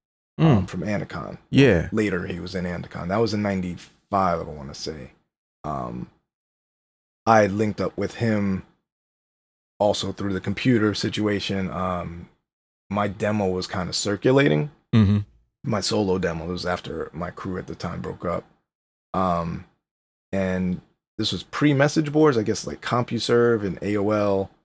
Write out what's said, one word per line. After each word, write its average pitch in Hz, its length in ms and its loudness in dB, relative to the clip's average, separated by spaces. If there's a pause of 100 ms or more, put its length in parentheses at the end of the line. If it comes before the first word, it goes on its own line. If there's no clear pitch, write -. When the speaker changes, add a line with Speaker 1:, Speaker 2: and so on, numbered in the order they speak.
(400)
Speaker 1:
um, 135 260 6
Speaker 2:
Mm. - 40 -8
Speaker 1:
from 90 120 -6
Anacon. 87 560 -6 (140)
Speaker 2:
Yeah. 107 400 6
Speaker 1:
Later, 101 340 0
he 87 140 -6
was 92 160 -10
in 90 100 -4
Anacon. 87 440 -8
That 98 80 0
was 113 180 0
in 104 80 -2
ninety-five, 92 960 -2
I 80 40 -6
wanna 73 300 -12
say. 73 380 -10 (520)
Um, 62 460 -6 (1160)
I 110 200 6
linked 104 340 -2
up - 160 -2
with 98 180 -4
him 101 480 0 (1160)
also 98 320 0
through 101 220 -4
the 92 80 -2
computer 107 520 2
situation. 98 800 -2
Um, 87 580 -6 (600)
my 104 180 0
demo 104 400 0
was 92 200 -2
kinda 90 260 -4
circulating. 139 800 2 (220)
Speaker 2:
Mm-hmm. 104 260 6 (440)
Speaker 1:
My 110 180 -2
solo 95 360 2
demo. 85 280 -2
It 90 60 -6
was 90 140 -6
after 80 480 -4
my 87 180 -8
crew 92 260 -8
at - 100 -8
the 85 80 -10
time 87 260 -8
broke 90 240 -8
up. 87 200 -4 (680)
Um, 85 520 -2 (680)
and 92 500 -2 (360)
this 107 140 -2
was 92 120 -6
pre-message 147 680 2
boards, 151 260 4
I 107 60 2
guess, 107 220 -2
like 73 160 -10
CompuServe 120 840 2
and 90 160 -4
A 104 160 -2
O 101 140 0
L. 101 380 2 (160)